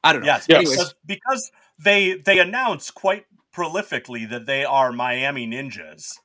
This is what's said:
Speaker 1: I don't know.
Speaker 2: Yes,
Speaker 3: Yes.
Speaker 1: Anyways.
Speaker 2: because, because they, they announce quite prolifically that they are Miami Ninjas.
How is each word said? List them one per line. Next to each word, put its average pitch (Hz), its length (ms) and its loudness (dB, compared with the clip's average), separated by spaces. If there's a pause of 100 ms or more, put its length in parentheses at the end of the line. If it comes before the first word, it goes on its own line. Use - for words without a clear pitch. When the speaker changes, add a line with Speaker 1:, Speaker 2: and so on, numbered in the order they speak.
Speaker 1:
I 156 100 4
don't 127 80 0
know. 143 60 0
Speaker 2:
Yes, 139 220 0
Speaker 3:
Yes. 165 100 10
Speaker 1:
Anyways. 139 180 2
Speaker 2:
because, - 180 -2 (100)
because 220 460 -6 (280)
they, 196 340 2
they 185 260 2
announce 202 520 0
quite 202 340 -2 (300)
prolifically 160 760 -6
that 117 160 -10
they 139 200 -2
are 131 260 2
Miami 123 560 -4
Ninjas. 113 680 -12 (120)